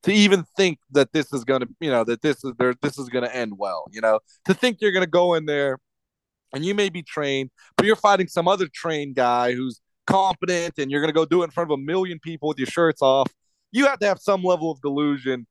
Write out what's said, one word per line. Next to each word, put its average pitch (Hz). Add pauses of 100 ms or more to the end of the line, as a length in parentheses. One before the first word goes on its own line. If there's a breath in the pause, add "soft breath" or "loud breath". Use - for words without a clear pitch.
to 190
even 196 (100)
think 180 (120)
that 139
this 147
is 123
gonna, 127 (140)
you 160
know, 117
that 117
this 147
is 127
there, 127
this 147
is 131
gonna 123
end 117
well, 92
you 104
know, 110 (240 soft breath)
to 190
think 240
you're 208
gonna 185
go 175
in 160
there 143 (760)
and 139
you 196
may 202
be 170
trained, 135 (260 soft breath)
but 190
you're 214
fighting 196
some 170
other 185
trained 147
guy 123
who's 127 (260)
competent 180
and 135
you're 143
gonna 156
go 160
do 170
it 170
in 151
front 170
of 147
a 135
million 175
people 160
with 151
your 131
shirts 165
off. 135 (440)
You 269
have 262
to 202
have 190
some 196
level 165
of 139
delusion 139